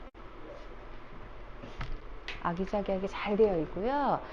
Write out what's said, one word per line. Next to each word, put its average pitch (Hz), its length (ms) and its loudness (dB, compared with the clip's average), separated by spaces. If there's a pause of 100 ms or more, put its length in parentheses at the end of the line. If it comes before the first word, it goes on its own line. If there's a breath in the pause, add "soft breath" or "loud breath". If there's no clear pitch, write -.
(2500)
아기자기하게 190 680 2
잘 - 300 0
되어 202 220 8
있고요. 208 600 2 (120 loud breath)